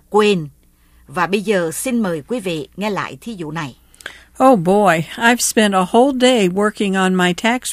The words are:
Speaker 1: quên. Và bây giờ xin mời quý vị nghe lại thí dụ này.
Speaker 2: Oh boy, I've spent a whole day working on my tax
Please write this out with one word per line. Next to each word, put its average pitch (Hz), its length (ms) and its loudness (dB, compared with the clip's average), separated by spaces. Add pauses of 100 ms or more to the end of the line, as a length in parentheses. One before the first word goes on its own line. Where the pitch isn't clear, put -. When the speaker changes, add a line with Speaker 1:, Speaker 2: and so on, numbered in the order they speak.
Speaker 1:
quên. 202 380 2 (600)
Và 165 200 -2
bây 202 140 -2
giờ 180 320 0
xin 240 260 -4
mời 170 280 -2
quý 240 120 -4
vị 170 280 -6 (100)
nghe 202 120 -4
lại 139 320 -6
thí 233 120 -12
dụ 165 180 -10
này. 151 240 -10 (680)
Speaker 2:
Oh 262 160 6
boy, 175 440 2 (120)
I've 233 240 2
spent 214 340 0
a 185 180 2
whole 254 300 2
day 247 260 4
working 190 580 -2
on 185 100 2
my 180 180 2
tax 233 280 -2 (120)